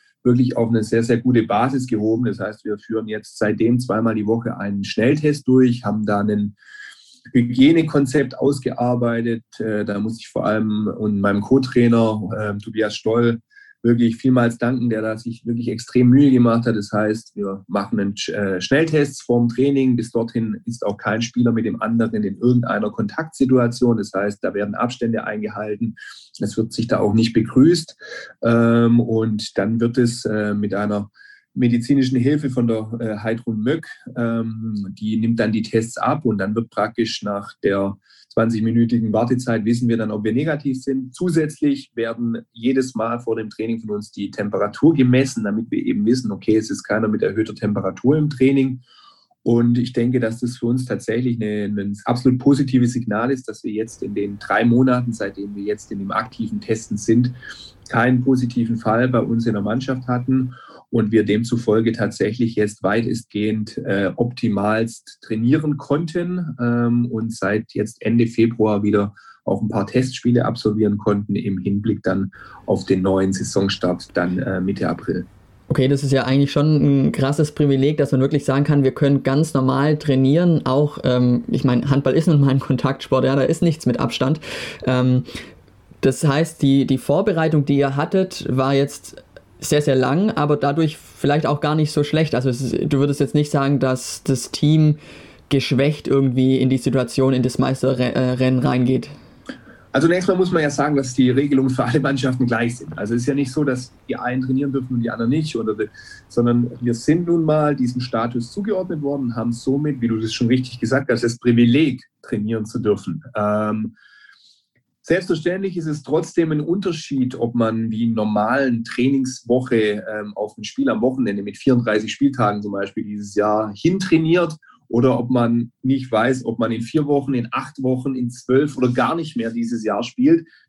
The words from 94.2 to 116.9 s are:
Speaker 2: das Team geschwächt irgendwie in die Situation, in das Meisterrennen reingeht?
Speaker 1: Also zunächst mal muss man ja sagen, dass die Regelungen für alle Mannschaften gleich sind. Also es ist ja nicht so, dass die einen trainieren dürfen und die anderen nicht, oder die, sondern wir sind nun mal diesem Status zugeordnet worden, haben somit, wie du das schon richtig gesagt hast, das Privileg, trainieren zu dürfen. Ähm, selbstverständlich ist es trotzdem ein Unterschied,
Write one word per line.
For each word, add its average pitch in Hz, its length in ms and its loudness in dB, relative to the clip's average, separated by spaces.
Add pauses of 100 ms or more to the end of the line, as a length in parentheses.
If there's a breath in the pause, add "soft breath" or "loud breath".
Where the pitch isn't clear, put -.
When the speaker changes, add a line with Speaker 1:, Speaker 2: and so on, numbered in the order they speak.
Speaker 2:
das - 280 -2
Team 151 460 4 (520 loud breath)
geschwächt 143 580 0
irgendwie 131 520 4
in 127 100 2
die 131 80 4
Situation, 131 560 2
in 127 100 2
das 127 160 0
Meisterrennen 127 1000 0
reingeht? 127 500 0 (840 loud breath)
Speaker 1:
Also 151 160 4
zunächst 180 200 2
mal 180 80 2
muss 185 160 0
man 165 80 2
ja 147 80 2
sagen, 147 280 0
dass 131 180 -2
die 127 160 4
Regelungen 135 400 2
für 127 140 -2
alle 120 160 2
Mannschaften 131 460 0
gleich 120 300 0
sind. - 220 -14
Also 107 160 -2
es 120 80 0
ist 127 60 0
ja 135 60 0
nicht 135 180 -2
so, 151 120 0
dass 127 260 -4 (160)
die 123 100 -4
einen 127 260 -4
trainieren 131 300 -2
dürfen 123 240 -4
und 117 40 0
die 113 100 -4
anderen 117 200 -2
nicht, 151 260 -2
oder 107 180 -2
die, 107 140 -4 (400 loud breath)
sondern 120 420 0 (120)
wir 120 100 0
sind 165 340 0
nun 170 180 2
mal 151 300 2
diesem 123 280 -2
Status 117 500 -4
zugeordnet 185 480 -4
worden, 139 340 -4
haben 117 180 -4
somit, 139 500 -2
wie 117 60 -2
du 110 100 0
das 110 160 -4
schon 120 140 0
richtig 127 300 0
gesagt 131 320 0
hast, 117 140 0
das 117 140 -2
Privileg, 120 640 4 (180)
trainieren 110 460 -4
zu 113 140 -6
dürfen. 101 420 -2 (120)
Ähm, 107 600 -2 (1120 soft breath)
selbstverständlich 180 720 -2
ist 160 100 -6
es 147 160 -6
trotzdem 160 480 -2
ein 151 120 -2
Unterschied, 156 720 -2